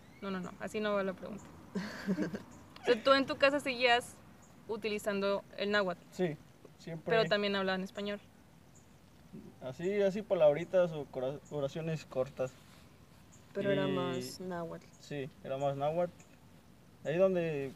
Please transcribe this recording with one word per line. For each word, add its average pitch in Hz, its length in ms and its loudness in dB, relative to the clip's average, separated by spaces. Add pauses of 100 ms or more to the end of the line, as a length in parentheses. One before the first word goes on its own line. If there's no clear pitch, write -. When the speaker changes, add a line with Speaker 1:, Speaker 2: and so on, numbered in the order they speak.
(220)
Speaker 1:
no, 196 100 -6
no, 185 80 -4
no, 180 120 -8 (100)
así 208 180 -6
no 208 160 0
va 196 80 0
la 190 100 -4
pregunta. - 300 -12 (320)
Speaker 2:
<laughs> - 800 -4 (260)
Speaker 1:
O - 60 -10
sea, 233 160 4
tú 269 100 8
en 269 120 4
tu 294 120 -4
casa 277 220 4
seguías 247 540 2 (540)
utilizando 208 760 -2 (140)
el 202 140 -2
náhuatl. 196 280 0 (120)
Speaker 3:
Sí, 165 260 0 (400)
siempre. 165 400 -2
Speaker 1:
Pero 220 100 4
también 202 280 2
hablaban 190 280 0
español. 202 360 -8 (1400)
Speaker 3:
Así, 180 400 -2
así 196 180 2
palabritas 170 720 4
o 151 140 -6
cora-, 135 340 -4 (100)
oraciones 151 560 -4
cortas. 131 460 -4 (1040)
Speaker 2:
Pero 202 160 0
era 190 160 2
Speaker 3:
Y 190 40 0
Speaker 2:
más 131 480 -4
náhuatl. 170 460 -8 (140)
Speaker 3:
Sí, 143 320 -8 (120)
era 135 140 -4
más 139 180 0
náhuatl. 160 360 0 (920)
Ahí 147 120 0
donde, 165 580 2